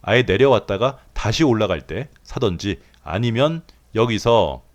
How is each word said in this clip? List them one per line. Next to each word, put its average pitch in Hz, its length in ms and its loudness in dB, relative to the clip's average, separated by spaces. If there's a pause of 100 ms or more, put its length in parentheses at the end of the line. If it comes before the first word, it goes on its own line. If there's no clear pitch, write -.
아예 120 200 2
내려왔다가 110 760 0 (160)
다시 110 300 -2
올라갈 107 360 0
때 110 280 -10 (140)
사던지, 101 580 -4 (220)
아니면 120 600 -2 (320)
여기서 110 680 2 (120)